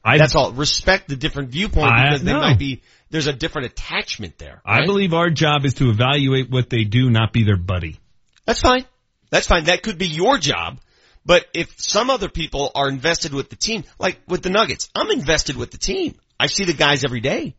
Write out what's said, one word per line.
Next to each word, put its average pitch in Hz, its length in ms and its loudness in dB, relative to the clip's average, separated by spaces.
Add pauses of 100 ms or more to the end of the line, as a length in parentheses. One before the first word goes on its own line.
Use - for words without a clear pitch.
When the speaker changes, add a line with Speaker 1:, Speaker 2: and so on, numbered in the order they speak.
Speaker 1:
I 135 140 4
Speaker 2:
That's 151 160 4
all. 120 180 2
Respect 151 560 -2
the 139 80 -6
different 139 340 -6
viewpoint 156 420 0
Speaker 1:
I 127 160 4
Speaker 2:
because 147 160 0
they 202 80 0
Speaker 1:
no. 294 80 0
Speaker 2:
might 131 180 4
be, 135 240 -4 (280)
there's 151 180 -2
a 143 40 -2
different 135 340 -6
attachment - 720 -10
there, 71 280 -20
Speaker 1:
I 110 140 2
Speaker 2:
right? 151 60 0
Speaker 1:
believe 196 280 0
our 170 160 2
job 147 340 2
is 135 100 0
to 135 160 2
evaluate 131 600 2
what 127 180 0
they 113 160 0
do, 123 260 2
not 113 220 2
be 117 120 2
their 101 120 4
buddy. 87 440 -6 (440)
Speaker 2:
That's 240 160 0
fine. 254 240 4 (460)
That's 165 160 0
fine. 175 180 2
That 175 180 0
could 214 140 -6
be 185 120 -4
your 185 300 2
job. 101 420 -4 (440)
But 170 300 4
if 170 260 -6
some 240 300 0
other 208 180 -2
people 143 460 -4
are 139 140 0
invested 143 440 -2
with 139 160 -4
the - 80 -20
team, 214 280 -6 (140)
like - 300 -4
with 180 140 -4
the 185 80 -4
Nuggets, 196 440 0
I'm 392 160 -2
invested 156 460 0
with 120 140 -8
the - 80 -20
team. 381 380 -4 (240)
I 147 80 2
see 196 160 -2
the 170 100 0
guys 143 300 2
every 123 160 -4
day. 180 380 -4